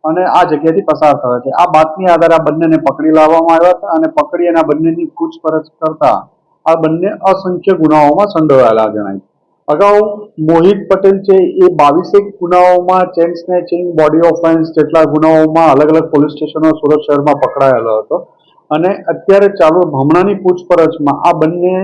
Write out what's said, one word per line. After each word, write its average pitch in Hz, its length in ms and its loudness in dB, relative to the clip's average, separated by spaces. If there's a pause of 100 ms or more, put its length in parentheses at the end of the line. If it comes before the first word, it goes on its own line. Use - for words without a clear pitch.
અને 165 220 -4
આ 160 180 2
જગ્યાથી 160 380 -2
પસાર 147 320 0
થયા 123 260 -2
છે. 123 100 -8
આ 175 160 2
બાતમી 165 400 0
આધારે 165 300 4
આ 160 80 0
બંનેને 160 340 0
પકડી 151 340 -2
લાવવામાં 165 460 2
આવ્યા 175 120 4
હતા 180 180 -2
અને 160 200 -2
પકડી 160 400 -2
અને 170 120 0
આ - 20 2
બંનેની 160 440 -2
પૂછપરછ 156 640 -6 (120)
કરતા 139 380 0 (460)
આ 160 100 2
બંને 160 340 -2 (120)
અસંખ્ય 185 520 -2
ગુનાઓમાં 156 540 2
સંડોવાયેલા 127 580 2
જણાય. 101 360 -8 (460)
અગાઉ 202 300 2 (420)
મોહિત 165 480 2
પટેલ 196 320 0
છે 190 180 0 (200)
એ 180 160 4
બાવીસેક 160 520 2 (140)
ગુનાઓમાં 180 680 2
ચેઇન 175 280 -2
સ્નેચિંગ, 175 600 -4
બોડી 156 340 2
ઓફેન્સ 165 400 0
જેટલા 156 360 0
ગુનાઓમાં 156 680 2
અલગ 147 180 2
અલગ 160 220 2
પોલીસ 143 200 0
સ્ટેશનો 156 380 -4
સુરત 151 300 0
શહેરમાં 147 360 0
પકડાયેલો 127 640 0
હતો 147 180 -6 (540)
અને 165 200 0 (120)
અત્યારે 196 440 2
ચાલુ 175 320 2 (180)
હમણાંની 175 380 0
પૂછપરછમાં 170 840 0
આ 170 100 0
બંને 175 520 -2